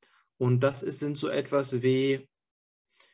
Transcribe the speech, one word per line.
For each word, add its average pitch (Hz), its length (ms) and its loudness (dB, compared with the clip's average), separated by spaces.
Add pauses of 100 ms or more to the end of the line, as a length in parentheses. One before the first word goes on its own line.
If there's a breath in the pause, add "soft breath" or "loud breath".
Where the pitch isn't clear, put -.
(380 soft breath)
Und 123 220 4
das 139 220 0
ist, - 180 -6
sind 147 160 -4
so 160 120 -4
etwas 135 540 -2
wie, 131 460 2 (840 soft breath)